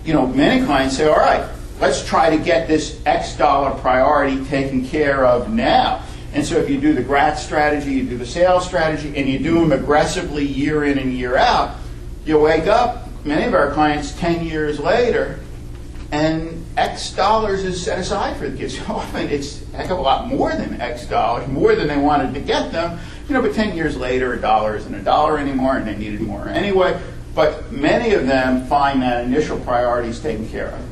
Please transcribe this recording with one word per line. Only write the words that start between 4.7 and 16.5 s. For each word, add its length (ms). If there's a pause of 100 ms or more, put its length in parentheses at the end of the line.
care 380
of 240
now." 520 (320)
And 120
so 120
if 120
you 120
do 120
the 80
grat 380
strategy, 540
you 100
do 140
the 80
sales 400
strategy, 500
and 140
you 100
do 220
them 100
aggressively 720
year 400
in 140
and 160
year 240
out, 380 (500)
you 140
wake 280
up, 400 (160)
many 220
of 80
our 180
clients, 480
ten 240
years 340
later, 640 (720)
and 540 (120)